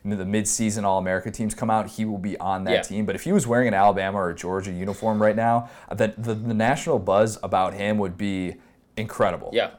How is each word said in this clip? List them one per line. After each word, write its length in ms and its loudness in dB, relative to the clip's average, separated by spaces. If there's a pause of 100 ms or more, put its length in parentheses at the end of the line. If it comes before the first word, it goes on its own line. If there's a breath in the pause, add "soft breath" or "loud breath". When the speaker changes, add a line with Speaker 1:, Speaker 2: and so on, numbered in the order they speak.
Speaker 1:
the 220 -4
mid-season 580 0
All-America 460 0
teams 240 -4
come 160 -2
out, 160 0
he 180 -4
will 140 -4
be 180 -6
on 280 -4
that 60 0
Speaker 2:
Yeah. 120 4
Speaker 1:
team. 240 -4
But 80 -2
if 80 -8
he 80 -2
was 160 2
wearing 200 4
an 60 2
Alabama 460 4
or 100 0
a 60 -6
Georgia 360 -4
uniform 480 -2
right 160 4
now, 360 2 (180 loud breath)
the, 300 0
the, 160 -2
the 180 -4
national 460 2
buzz 420 4
about 320 0
him 240 0
would 180 -2
be 420 -4 (380 soft breath)
incredible. 580 -2
Speaker 2:
Yeah. 260 0